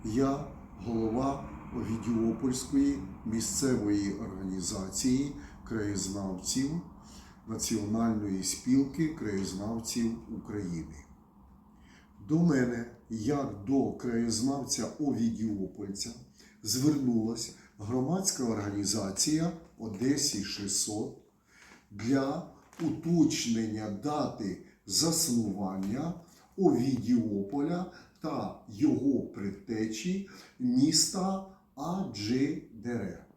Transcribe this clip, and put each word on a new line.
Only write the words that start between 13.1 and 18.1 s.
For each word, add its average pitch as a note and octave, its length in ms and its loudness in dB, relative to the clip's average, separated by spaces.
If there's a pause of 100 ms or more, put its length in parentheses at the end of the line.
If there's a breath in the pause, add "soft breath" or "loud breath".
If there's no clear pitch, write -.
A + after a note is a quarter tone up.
до B2+ 240 4
краєзнавця A#2 960 0 (120)
Овідіопольця, G#2+ 1120 0 (540 loud breath)
звернулась A#2+ 920 2 (240 loud breath)
громадська C3 640 0